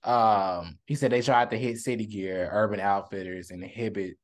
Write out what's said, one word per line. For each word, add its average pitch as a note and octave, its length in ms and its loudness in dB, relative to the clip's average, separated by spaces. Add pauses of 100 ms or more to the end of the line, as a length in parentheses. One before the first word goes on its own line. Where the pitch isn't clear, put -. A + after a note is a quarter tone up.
Um, F#2+ 840 2
he D3 80 -2
said C3 180 2
they B2 100 4
tried A#2+ 280 4
to A2+ 80 -2
hit A#2 200 -2
City A2+ 280 -4
Gear, F#2+ 460 -4
Urban G#2 280 2
Outfitters, F#2+ 680 -4
and F2+ 120 -12
Hibbett G2 600 -6